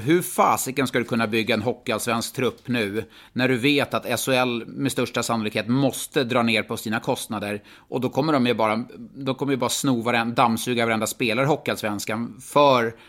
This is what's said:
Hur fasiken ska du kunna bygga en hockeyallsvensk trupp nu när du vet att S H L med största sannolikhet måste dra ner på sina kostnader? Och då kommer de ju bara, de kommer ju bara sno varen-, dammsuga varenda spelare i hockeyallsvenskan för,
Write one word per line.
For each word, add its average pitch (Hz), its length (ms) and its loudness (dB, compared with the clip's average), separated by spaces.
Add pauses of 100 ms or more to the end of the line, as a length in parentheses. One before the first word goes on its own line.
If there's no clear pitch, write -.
Hur 170 160 4
fasiken 131 640 0
ska 123 120 -2
du 117 60 0
kunna 117 220 0
bygga 113 280 0
en 110 60 0
hockeyallsvensk 113 720 -2
trupp 120 320 -4
nu 110 360 -2 (300)
när 127 140 0
du 127 100 2
vet 135 360 2
att 110 120 -2
S 113 220 -2
H 131 60 2
L 123 340 0
med 135 240 -2
största 120 320 -2
sannolikhet 107 440 -2
måste 135 560 0
dra 120 200 2
ner 110 200 2
på 110 140 -6
sina 110 220 -4
kostnader? 104 640 -4 (160)
Och - 240 -6
då 123 80 0
kommer 151 240 0
de 123 140 4
ju 123 60 4
bara, 110 320 0 (300)
de 135 200 -4
kommer 139 180 -2
ju 131 40 2
bara 120 120 0
sno 127 320 0
varen-, 117 340 0
dammsuga 120 500 2
varenda 110 220 2
spelare 123 380 0
i 139 40 4
hockeyallsvenskan 110 920 -2
för, 127 540 4 (140)